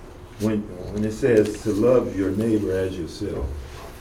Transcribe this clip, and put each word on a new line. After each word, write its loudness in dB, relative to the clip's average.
when, 2
when -2
it -2
says 4
to 0
love 4
your 0
neighbor 2
as -2
yourself, -6